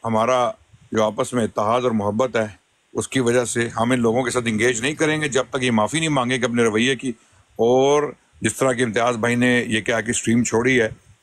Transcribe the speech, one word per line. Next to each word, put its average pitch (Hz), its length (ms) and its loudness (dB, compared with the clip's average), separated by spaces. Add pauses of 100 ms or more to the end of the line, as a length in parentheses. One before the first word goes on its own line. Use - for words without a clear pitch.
हमारा 117 500 0 (400)
जो 110 80 2
आपस 110 320 -2
में 120 100 0
इत्तेहाद 113 400 0
और 123 80 0
मोहब्बत 107 440 -2
है, 107 220 -2 (360)
उसकी 117 260 -4
वजह 120 240 2
से 117 240 -2
हम 113 240 -2
इन 127 60 2
लोगों 117 260 2
के 117 60 -4
साथ 123 120 -2
इंगेज 113 400 0
नहीं 147 120 -2
करेंगे 156 340 -2
जब 127 160 0
तक 135 180 -6
ये 127 80 0
माफ़ी 110 280 0
नहीं 160 100 -2
मांगेंगे 131 380 0
अपने 120 180 0
रवैये 117 320 2
की। 123 180 -6 (440)
और 135 560 2 (280)
जिस 107 160 -4
तरह 135 140 2
के 120 100 -2
इम्तियाज़ 120 340 0
भाई 120 200 0
ने 120 260 2
ये 110 180 -2
कहा 113 200 -2
कि 110 120 -4
स्ट्रीम 117 320 0
छोड़ी 117 320 0
है, 110 120 2 (340)